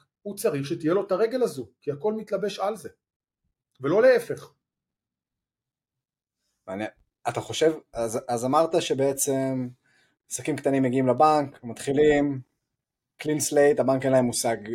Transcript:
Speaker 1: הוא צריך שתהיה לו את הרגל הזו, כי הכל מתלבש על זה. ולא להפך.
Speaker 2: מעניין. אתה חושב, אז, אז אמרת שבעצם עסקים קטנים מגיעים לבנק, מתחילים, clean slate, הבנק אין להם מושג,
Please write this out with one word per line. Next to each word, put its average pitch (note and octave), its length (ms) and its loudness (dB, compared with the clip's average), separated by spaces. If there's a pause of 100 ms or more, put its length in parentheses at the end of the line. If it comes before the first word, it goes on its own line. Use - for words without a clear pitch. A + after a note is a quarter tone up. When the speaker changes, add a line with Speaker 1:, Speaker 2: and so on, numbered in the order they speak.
(220)
Speaker 1:
הוא G3+ 140 -12
צריך D3 300 -2
שתהיה D3+ 280 -2
לו G3 120 0
את F#3+ 60 -2
הרגל A3 300 0
הזו, C3 260 -4 (120)
כי C#3 120 -6
הכל G#3 200 -4
מתלבש G3+ 460 -6
על G3+ 180 -4
זה. G#3+ 120 -16 (920)
ולא D#3+ 220 2
להפך. A#3 500 2 (2250)
Speaker 2:
מעניין. G2+ 240 -8 (380)
אתה A#2 120 -4
חושב, D#3 320 0 (200)
אז, A#2 360 -4
אז A#2+ 160 -2
אמרת D#3+ 380 2
שבעצם C3+ 840 -2 (640)
עסקים - 260 -6
קטנים C3+ 260 0
מגיעים C3 240 2
לבנק, C#3+ 580 2
מתחילים, C#3+ 760 2 (800)
clean D3+ 280 -2
slate, C#3+ 300 6
הבנק C3 240 2
אין C3 80 2
להם C3 120 6
מושג, A#2 320 -2 (180)